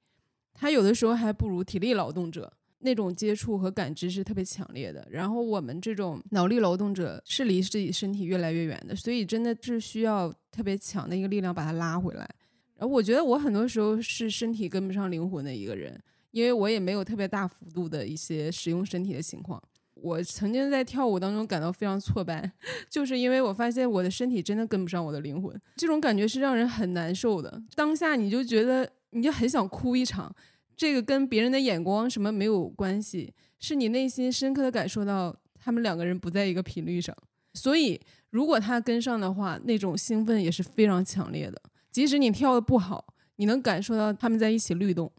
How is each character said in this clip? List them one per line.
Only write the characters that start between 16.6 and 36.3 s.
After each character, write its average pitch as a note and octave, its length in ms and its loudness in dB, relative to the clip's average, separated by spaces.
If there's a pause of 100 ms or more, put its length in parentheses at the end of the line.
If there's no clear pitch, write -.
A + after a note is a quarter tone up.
也 A3 120 2
没 F#3 140 0
有 G3 120 -2
特 A3 100 -4
别 G3 120 -2
大 G3 200 -2
幅 - 220 -12
度 E3+ 180 -4
的 D#3 200 -4
一 D3+ 80 -6
些 D#3 360 -4
使 - 200 -4
用 F3 120 0
身 F#3 200 -2
体 F#3+ 100 -4
的 - 80 -4
情 - 180 -6
况。 D#3 220 -10 (320)
我 E3+ 300 -4
曾 G#3 280 -2
经 C4+ 200 0
在 C4 120 2
跳 B3+ 240 0
舞 F#3+ 120 2
当 F#3+ 120 0
中 G#3+ 140 -2
感 F3 160 -2
到 E3+ 100 0
非 G#3 140 -4
常 G3 140 0
挫 - 240 -2
败， E3 280 -4 (140)
<laughs> B4+ 240 -10
就 C#4+ 160 -2
是 B3+ 140 -2
因 B3 100 2
为 C4 100 4
我 A3 140 2
发 A#3 160 0
现 B3 180 0
我 G3+ 140 2
的 F3+ 80 2
身 B3 180 -2
体 A#3 140 0
真 G3+ 160 -2
的 A3+ 80 0
跟 G3 180 0
不 E3+ 60 -4
上 F3 160 -2
我 D3 60 -4
的 D3 80 -4
灵 D3 200 -6
魂， F#3+ 220 -8 (140)
这 E4 100 -2
种 D#4 160 2
感 A#3 160 4
觉 G#3 100 4
是 B3 120 -2
让 C4+ 160 2
人 A#3 120 4
很 A3 280 -2
难 E3+ 180 -2
受 G3 260 0
的。 - 220 -10 (140)
当 D4+ 200 2
下 D4+ 200 2
你 G3+ 160 2
就 B3+ 120 2
觉 A#3 200 2
得， B3+ 280 2 (200)
你 A#3 100 -2
就 D4 100 4
很 A#3+ 160 0
想 B3 220 2
哭 B3 260 -2
一 B3+ 80 4
场， - 300 -6 (420)
这 D#4 160 2
个 C4 120 2
跟 C4+ 240 2
别 A3+ 160 4
人 B3+ 80 4
的 C4 80 2
眼 G3+ 240 2
光 G#3 260 0
什 A#3+ 100 -4
么 G3+ 120 0
没 G3+ 140 0
有 G3 220 2
关 G3 320 -2
系， F#3 320 -6 (280)
是 - 160 -4
你 A#3+ 140 2
内 C4 200 2
心 B3+ 220 0
深 C4+ 240 0
刻 C#4 80 2
的 B3+ 80 2
感 G3+ 180 -2
受 G3+ 160 -2
到 F#3+ 300 -2 (180)
他 - 180 -6
们 A#3 120 2
两 F#3+ 120 0
个 E3+ 80 -2
人 F3+ 140 0
不 F3 140 -6